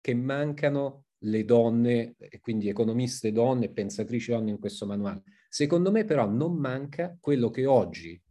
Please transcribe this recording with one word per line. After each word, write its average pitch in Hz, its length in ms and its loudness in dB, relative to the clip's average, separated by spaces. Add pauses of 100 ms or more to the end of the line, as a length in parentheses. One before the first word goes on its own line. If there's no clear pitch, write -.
che 127 120 -2
mancano 139 920 -2 (180)
le 107 220 0
donne, 117 720 4
e - 240 -20
quindi 107 260 -4
economiste 113 640 0
donne, 117 380 2
pensatrici 107 640 -4
donne 110 200 0
in 101 80 -6
questo 104 260 -8
manuale. 101 380 -6 (240)
Secondo 170 440 2
me, 220 120 2
però, 139 260 2
non 151 260 0
manca 143 640 -6
quello 127 320 0
che 131 160 -2
oggi 85 640 0